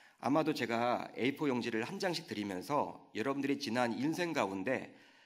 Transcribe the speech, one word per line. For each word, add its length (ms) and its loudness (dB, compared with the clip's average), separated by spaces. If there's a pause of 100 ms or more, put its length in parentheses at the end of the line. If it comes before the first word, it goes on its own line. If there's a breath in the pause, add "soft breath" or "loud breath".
(180 soft breath)
아마도 340 4
제가 640 0
에이포 320 0
용지를 360 0
한 140 -6
장씩 280 -2
드리면서 880 -2
여러분들이 440 0
지난 400 0
인생 360 0
가운데 600 0 (320 loud breath)